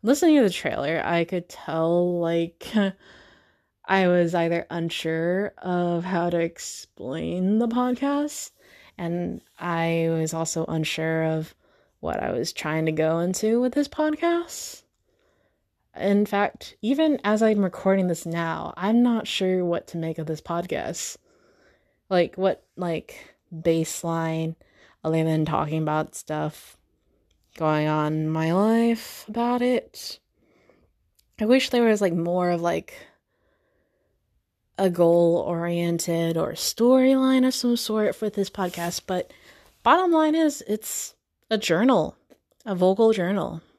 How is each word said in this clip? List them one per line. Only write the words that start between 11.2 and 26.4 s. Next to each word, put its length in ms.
of 300
what 220
I 100
was 200
trying 340
to 60
go 260
into 420
with 140
this 140
podcast. 920
In 280
fact, 580
even 420
as 180
I'm 220
recording 420
this 180
now, 520
I'm 260
not 240
sure 380
what 240
to 100
make 200
of 80
this 140
podcast. 760
Like, 280
what, 280
like, 600
baseline, 1000
other 220
than 200
talking 380
about 320
stuff 640